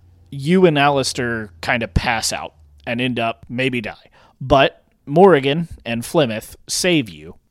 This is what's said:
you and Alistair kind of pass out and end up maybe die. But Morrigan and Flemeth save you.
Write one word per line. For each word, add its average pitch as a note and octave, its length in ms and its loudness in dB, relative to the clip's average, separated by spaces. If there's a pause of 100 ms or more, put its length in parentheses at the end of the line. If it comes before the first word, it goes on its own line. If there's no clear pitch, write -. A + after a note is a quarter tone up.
(300)
you D#3+ 340 2
and D#3 140 4
Alistair B2+ 720 -2 (100)
kind B2 220 -2
of G#2+ 100 -8
pass - 400 -2
out D#2+ 220 -10 (320)
and A#2+ 140 -6
end B2+ 200 -4
up A2+ 280 -6
maybe B2 340 -4
die. G2 260 -16 (320)
But C3+ 420 2 (220)
Morrigan D#3 640 4 (160)
and A#2 180 -6
Flemeth B2 540 -2 (100)
save D#3 440 -2
you. D#2 240 -20 (160)